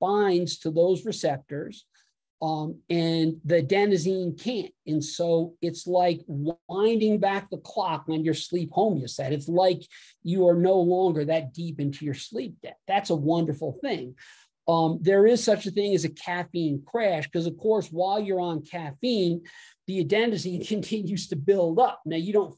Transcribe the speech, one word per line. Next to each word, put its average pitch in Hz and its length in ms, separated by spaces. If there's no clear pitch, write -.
binds 185 600
to 165 100
those 175 340
receptors, 151 800
um, 156 380
and 165 560
the 165 160
adenosine 185 760
can't. 214 320
And 151 160
so 170 600
it's 170 240
like 180 400
winding 202 920
back 196 300
the 180 80
clock 165 540
on 156 140
your 160 100
sleep 170 380
homeostasis. 151 600
It's 143 160
like 175 320
you 180 240
are 175 80
no 180 200
longer 180 500
that 156 300
deep 165 260
into 143 240
your 139 100
sleep 233 480
debt. - 140
That's 202 220
a 170 80
wonderful 151 640
thing. 143 360
Um, 165 320
there 196 260
is 233 160
such 208 240
a 185 40
thing 202 240
as 160 100
a 147 60
caffeine 170 720
crash, 190 460
'cause 170 160
of 170 100
course, 214 340
while 190 300
you're 190 200
on 165 220
caffeine, 170 800
the 185 180
adenosine 185 640
<laughs> - 0
continues 202 600
to 175 80
build 170 440
up. - 240
Now, 160 120
you 185 180
don't 202 240